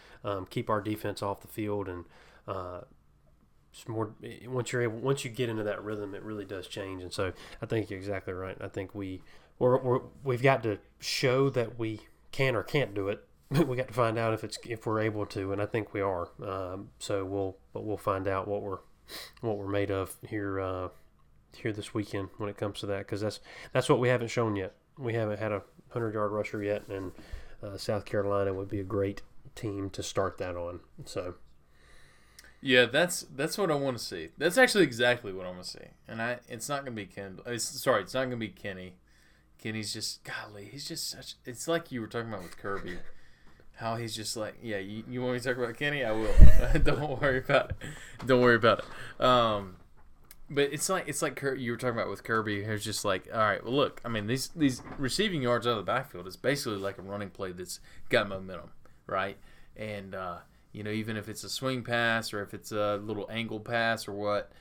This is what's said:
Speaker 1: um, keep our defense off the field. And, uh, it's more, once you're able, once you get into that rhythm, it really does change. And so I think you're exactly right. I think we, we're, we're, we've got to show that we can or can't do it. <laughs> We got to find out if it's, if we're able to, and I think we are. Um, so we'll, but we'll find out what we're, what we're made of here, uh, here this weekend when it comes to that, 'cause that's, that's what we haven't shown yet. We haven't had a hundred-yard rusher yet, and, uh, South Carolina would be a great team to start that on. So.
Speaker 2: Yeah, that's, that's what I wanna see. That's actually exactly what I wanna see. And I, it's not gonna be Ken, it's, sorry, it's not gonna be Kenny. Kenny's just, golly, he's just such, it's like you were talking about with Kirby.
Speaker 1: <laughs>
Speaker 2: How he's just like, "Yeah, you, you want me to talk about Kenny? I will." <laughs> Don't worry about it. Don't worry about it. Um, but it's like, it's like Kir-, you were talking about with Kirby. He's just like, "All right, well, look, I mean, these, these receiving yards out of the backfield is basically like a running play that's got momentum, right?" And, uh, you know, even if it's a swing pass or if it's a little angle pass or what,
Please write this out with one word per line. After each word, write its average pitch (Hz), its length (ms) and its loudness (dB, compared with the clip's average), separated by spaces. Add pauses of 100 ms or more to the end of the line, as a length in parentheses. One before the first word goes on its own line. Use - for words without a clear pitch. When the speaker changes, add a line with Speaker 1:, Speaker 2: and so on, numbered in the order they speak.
(260)
Speaker 1:
um, 98 220 -6
keep 117 240 -6
our 107 100 0
defense 104 420 -6
off 101 180 -4
the - 80 -20
field. 101 400 -6
And, 87 160 -10 (420)
uh, 90 360 -10 (880)
it's - 160 -18
more, 110 260 -6 (320)
once 127 260 -4
you're 123 100 0
able, 113 160 -2
once 135 260 -2
you 127 60 -8
get 117 180 -2
into 110 160 -2
that 98 180 -2
rhythm, 104 320 -6
it 95 80 -12
really 104 220 -8
does 95 240 -10
change. 95 340 -8
And 90 100 -10
so 95 200 -2 (280)
I 113 60 -8
think 110 240 -2
you're 98 80 -8
exactly 98 360 -6
right. 95 260 -8
I 98 80 -8
think 95 260 -8
we, 95 280 -8 (360)
we're, 127 200 4
we're, 127 220 0 (220)
we've 123 200 -2
got 135 200 4
to 107 160 -2 (220)
show 135 500 2
that 120 280 -4
we 110 240 -6 (280)
can 131 240 0
or 104 80 -2
can't 120 320 -2
do 98 140 -2
it. 107 160 -6 (260)
<laughs> 147 160 4
We 127 120 -4
got 127 100 -4
to 107 60 -14
find 113 240 2
out 113 160 0
if 104 100 -6
it's, 107 140 -10 (100)
if 117 160 -8
we're 110 160 0
able 107 240 -2
to, 98 300 -4
and 101 80 -2
I - 20 -2
think 104 300 -4
we 101 80 -2
are. 92 260 -2 (180)
Um, 95 520 -8
so 101 260 -4
we'll, 95 320 -4 (160)
but 107 100 -8
we'll 107 140 -4
find 95 320 -2
out 95 180 -2
what 101 140 -4
we're, 98 200 -8 (600)
what 110 160 -2
we're 101 120 -8
made 101 220 0
of 95 240 -2 (140)
here, 101 320 -4
uh, 92 280 -4 (680)
here 113 160 -4
this 101 220 -10
weekend 101 420 -6
when 104 140 -6
it - 80 -12
comes 104 220 -6
to 104 60 -8
that, 101 220 -6
'cause 101 140 -6
that's, 107 180 -4 (320)
that's 131 160 2
what 131 120 4
we 123 80 4
haven't 120 200 2
shown 113 260 0
yet. 95 200 -4 (240)
We 120 160 -4
haven't 107 240 -2
had 107 140 -4
a 98 100 -4 (300)
hundred-yard 107 380 -2
rusher 104 320 -4
yet, 101 260 -4
and, 95 240 -6 (500)
uh, 98 160 -10
South 104 260 -4
Carolina 101 480 0
would 98 160 -6
be 101 120 -4
a 95 40 -6
great 98 380 -2 (320)
team 98 360 -6
to 101 120 -8
start 95 340 -4
that 90 180 -6
on. 87 260 -8 (260)
So. 90 300 -8 (1200)
Speaker 2:
Yeah, 127 240 6
that's, 151 400 0 (100)
that's 151 220 -4
what 196 140 0
I 147 60 2
wanna 135 220 -2
see. - 380 -8
That's 175 220 2
actually 247 260 6
exactly 120 480 2
what 92 140 -10
I - 20 -8
wanna 90 160 -12
see. - 220 -14 (200)
And 113 140 -10
I, 120 280 -4
it's 120 200 -10
not 143 160 -4
gonna 135 60 -10
be 107 160 -8
Ken, 98 400 -12
it's, 120 180 -6
sorry, 120 380 0
it's 90 100 -12
not 131 120 -2
gonna 123 120 -4
be 113 120 -6
Kenny. 92 480 -12 (600)
Kenny's 107 380 -6
just, - 280 -8
golly, 107 440 -12
he's 143 200 -14
just - 220 -8
such, - 280 -14 (100)
it's 123 200 -10
like 165 240 -2
you 123 120 -6
were 107 60 -6
talking 113 200 -6
about 101 140 -8
with - 160 -14
Kirby. 90 440 -6
Speaker 1:
<laughs> - 60 -6 (680)
Speaker 2:
How 113 160 -4
he's 113 220 -6
just 107 200 -8
like, 107 240 -8
"Yeah, 107 180 -6
you, 104 300 -10
you 123 140 -6
want 127 120 -2
me 123 40 -2
to 117 60 -6
talk 127 120 0
about 120 200 -4
Kenny? 147 260 -2
I 113 80 0
will." 110 240 4 (220)
<laughs> 123 260 8
Don't 139 380 2
worry 135 180 2
about 131 320 2
it. - 60 -6 (500)
Don't 123 140 8
worry 120 160 10
about 107 240 6
it. - 440 -4
Um, 110 520 4 (760)
but 143 220 2
it's 147 160 -2
like, 185 180 -2
it's 147 160 -4
like 143 140 -2
Kir-, 139 180 -4
you 127 160 -4
were 117 60 -2
talking 120 180 -2
about 98 160 -2
with 98 140 -10
Kirby. 107 400 -2
He's 107 180 -4
just 107 220 -6
like, 95 280 -2
"All 113 60 -2
right, 104 240 2
well, 117 100 -4
look, 135 320 0
I 120 40 -6
mean, 110 180 -2
these, 127 300 -2
these 139 260 2 (160)
receiving 160 440 0
yards 120 220 0
out 120 100 2
of - 20 0
the 98 80 -4
backfield 95 420 -4
is 92 100 -14
basically 127 420 -2
like 98 200 -6
a - 40 -14
running 101 280 -8
play 95 220 -8
that's 90 260 -10 (300)
got 110 200 2
momentum, 92 420 -10 (360)
right?" 98 320 -4 (380)
And, 104 360 -10
uh, 90 260 -8 (340)
you 107 100 -10
know, 104 80 -6
even 110 260 -4
if 104 120 -6
it's 107 160 -12
a 101 40 -12
swing 131 360 -4
pass 117 480 0
or 104 100 -6
if 101 120 -10
it's - 180 -12
a 104 240 0
little 104 340 -6
angle 110 300 -6
pass 113 480 -2
or 104 40 -8
what, 104 380 -2 (100)